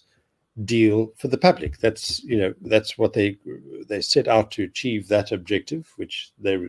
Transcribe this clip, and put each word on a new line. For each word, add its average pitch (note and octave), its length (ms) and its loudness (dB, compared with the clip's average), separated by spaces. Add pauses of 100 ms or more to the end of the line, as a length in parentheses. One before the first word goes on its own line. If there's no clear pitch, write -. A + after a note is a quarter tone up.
(640)
deal A2 500 4
for - 140 -6
the B2+ 80 0
public. F3 420 2
That's, - 460 -2
you B2 120 0
know, F#2+ 160 0 (100)
that's A2 340 0
what A2 160 2
they, G2+ 240 0 (500)
they G2+ 140 -6
set - 260 2
out A2 240 4
to G#2+ 120 -4
achieve, G#2 440 -6
that G#2 240 2
objective, G#2 640 -4
which - 420 -12
they F#2+ 320 -2